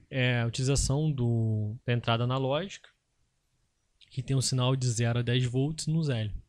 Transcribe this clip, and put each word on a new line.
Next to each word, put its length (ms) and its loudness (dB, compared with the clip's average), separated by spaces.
é 320 0
a 60 0
utilização 640 0
do, 760 0
da 80 2
entrada 300 0
analógica, 680 -2
que 140 -6
tem 120 -2
um 60 2
sinal 340 2
de 140 0
zero 300 0
a 20 0
dez 240 0
volts 420 -2
no 160 2
Zélio. 460 -2